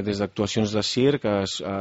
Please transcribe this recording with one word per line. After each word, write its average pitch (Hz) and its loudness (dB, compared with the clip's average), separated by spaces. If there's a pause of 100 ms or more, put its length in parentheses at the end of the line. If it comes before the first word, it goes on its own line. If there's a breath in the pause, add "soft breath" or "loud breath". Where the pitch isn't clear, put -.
des 101 -2
d'actuacions 104 0
de 107 0
circ 131 2
a, 104 2 (260)
a 98 -4